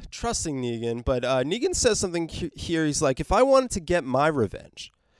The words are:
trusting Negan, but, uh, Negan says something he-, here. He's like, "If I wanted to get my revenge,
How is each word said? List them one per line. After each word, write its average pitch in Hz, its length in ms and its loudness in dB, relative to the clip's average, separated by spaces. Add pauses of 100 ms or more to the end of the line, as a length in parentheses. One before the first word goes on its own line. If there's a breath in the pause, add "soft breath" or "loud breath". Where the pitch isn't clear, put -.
trusting 170 520 -4
Negan, 117 420 -2
but, 127 220 0
uh, 131 180 2
Negan 240 320 -2
says 220 240 2
something 170 280 -2
he-, - 280 -8
here. 160 300 -2
He's 147 160 0
like, 139 180 2
"If 151 120 -8
I 208 120 6
wanted 262 280 4
to - 80 -4
get 170 240 0
my 135 240 2
revenge, - 640 -2 (280)